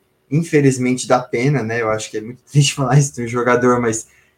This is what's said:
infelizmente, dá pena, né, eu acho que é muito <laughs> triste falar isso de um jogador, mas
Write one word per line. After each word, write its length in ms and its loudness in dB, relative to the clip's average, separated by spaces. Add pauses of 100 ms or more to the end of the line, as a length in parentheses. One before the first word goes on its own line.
(300)
infelizmente, 800 0
dá 120 2
pena, 420 -2
né, 200 -4
eu 80 -2
acho 200 -6
que 80 -10
é 40 -6
muito 220 -14
<laughs> 80 -20
triste 220 2
falar 240 0
isso 160 0
de 100 -8
um 40 -6
jogador, 520 2
mas 280 -4 (300)